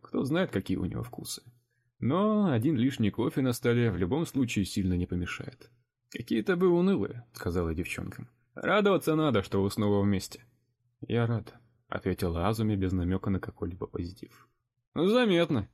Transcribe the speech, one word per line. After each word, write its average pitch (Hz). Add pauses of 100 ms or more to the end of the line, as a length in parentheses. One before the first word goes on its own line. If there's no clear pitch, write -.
кто -
знает, 165
какие -
у 92
него -
вкусы. - (560)
Но 196
один 127
лишний 113
кофе 131
на 127
столе 120
в 87
любом 127
случае 117
сильно 92
не 87
помешает. - (400)
«Какие-то 202
вы 185
унылые», — 170
сказала 85
девчонкам. - (260)
«Радоваться 190
надо, 143
что 98
вы 98
снова 101
вместе». 98 (600)
«Я 117
рад», — 113 (340)
ответила 90
Азуми 110
без 95
намека 92
на 95
какой-либо -
позитив. - (460)
«Заметно. 170